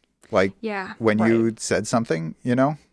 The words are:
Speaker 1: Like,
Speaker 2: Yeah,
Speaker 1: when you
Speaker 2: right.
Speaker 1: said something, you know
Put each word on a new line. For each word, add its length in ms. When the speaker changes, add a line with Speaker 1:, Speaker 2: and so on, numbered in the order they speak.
Speaker 1:
Like, 300
Speaker 2:
Yeah, 360
Speaker 1:
when 220
you 280
Speaker 2:
right. 120
Speaker 1:
said 260
something, 560
you 140
know 220